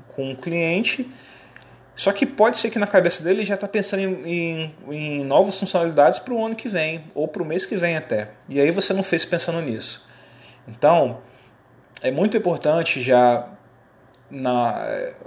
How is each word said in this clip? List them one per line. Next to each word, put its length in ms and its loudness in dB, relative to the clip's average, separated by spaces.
com 160 -6
o 60 -12
cliente, 760 -2
só 180 0
que 120 0
pode 320 2
ser 120 2
que 100 -4
na 80 0
cabeça 340 2
dele 220 0
já 140 -2
tá 100 -6
pensando 340 -2
em, 240 -4
em, 500 -4
em 340 -4
novas 340 4
funcionalidades 600 2
pro 240 -4
ano 120 -4
que 140 -10
vem, 440 -4
ou 140 -2
pro 160 -6
mês 220 -4
que 100 -6
vem 220 0
até. 320 -4
E 140 0
aí 100 4
você 220 0
não 100 0
fez 220 -2
pensando 340 -2
nisso. 480 -8
Então, 560 2
é 80 0
muito 280 2
importante 640 0
já 480 4
na, 840 -2